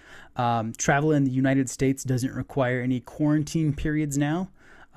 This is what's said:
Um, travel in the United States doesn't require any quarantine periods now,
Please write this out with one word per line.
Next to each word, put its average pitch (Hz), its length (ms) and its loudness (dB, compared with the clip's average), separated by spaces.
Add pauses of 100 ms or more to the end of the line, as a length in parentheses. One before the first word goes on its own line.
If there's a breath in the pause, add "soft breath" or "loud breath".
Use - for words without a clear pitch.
(340 loud breath)
Um, 117 420 0
travel 151 360 2
in 143 120 4
the 131 60 2
United 135 400 2
States 135 320 0
doesn't 127 300 -2
require 127 480 -2
any 123 200 -2
quarantine 151 720 0
periods 151 460 -2
now, 160 320 -2 (460 loud breath)